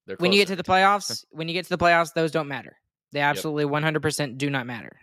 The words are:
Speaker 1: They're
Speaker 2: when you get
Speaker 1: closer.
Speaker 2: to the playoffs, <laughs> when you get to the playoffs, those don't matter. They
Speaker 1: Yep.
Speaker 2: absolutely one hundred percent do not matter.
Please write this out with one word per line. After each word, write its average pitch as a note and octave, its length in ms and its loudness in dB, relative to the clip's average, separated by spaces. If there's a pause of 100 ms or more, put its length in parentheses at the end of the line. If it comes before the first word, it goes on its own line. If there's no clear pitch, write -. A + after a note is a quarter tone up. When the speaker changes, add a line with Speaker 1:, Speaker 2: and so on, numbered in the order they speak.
Speaker 1:
They're - 120 -8
Speaker 2:
when F3+ 120 2
you G3+ 80 4
get G3 80 4
Speaker 1:
closer. F#3+ 80 -4
Speaker 2:
to F3 80 -8
the F#3+ 80 -2
playoffs, F#3+ 560 2
<laughs> - 40 -20
when D#3+ 180 -8
you E3 40 -6
get F3+ 120 -6
to - 40 -20
the F3+ 80 -2
playoffs, E3+ 360 4
those E3 180 0
don't D#3 160 -2
matter. C3 300 -12 (340)
They D3 80 -4
Speaker 1:
Yep. C#3+ 100 2
Speaker 2:
absolutely D3 360 -2
one D3 180 0
hundred D#3 180 0
percent C#3+ 360 -4
do C#3+ 120 -2
not C3 160 -2
matter. - 380 -12